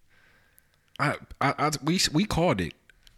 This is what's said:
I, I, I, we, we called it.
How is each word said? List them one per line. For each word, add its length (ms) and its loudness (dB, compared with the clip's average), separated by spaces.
I, 140 0
I, 180 2
I, 120 0
we, 180 0
we 120 2
called 360 2
it. 140 -4